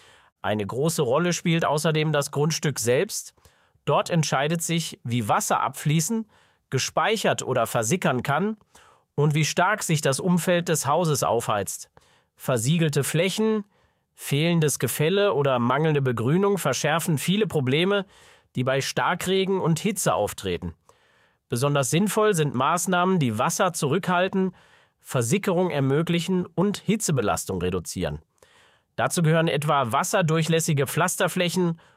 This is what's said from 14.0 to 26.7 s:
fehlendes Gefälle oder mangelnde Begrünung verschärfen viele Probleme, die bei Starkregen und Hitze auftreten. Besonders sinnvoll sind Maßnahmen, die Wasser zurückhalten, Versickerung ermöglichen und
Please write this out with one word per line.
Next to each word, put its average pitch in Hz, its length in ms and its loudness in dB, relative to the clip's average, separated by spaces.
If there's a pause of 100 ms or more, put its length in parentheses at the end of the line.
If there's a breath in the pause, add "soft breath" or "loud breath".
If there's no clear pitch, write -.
fehlendes 156 640 0
Gefälle 185 540 0
oder 139 260 2
mangelnde 143 420 2
Begrünung 139 560 0
verschärfen 151 600 -2
viele 196 300 0
Probleme, 165 580 0 (500 loud breath)
die 127 80 -2
bei 131 180 0
Starkregen 185 760 -2
und 156 200 0
Hitze 185 340 -2
auftreten. 87 640 -4 (720 soft breath)
Besonders 139 420 0
sinnvoll 214 440 2
sind 151 220 0
Maßnahmen, 175 640 2
die 117 180 0
Wasser 170 360 0
zurückhalten, 185 800 0 (440 soft breath)
Versickerung 170 680 0
ermöglichen 165 760 0
und 185 320 -2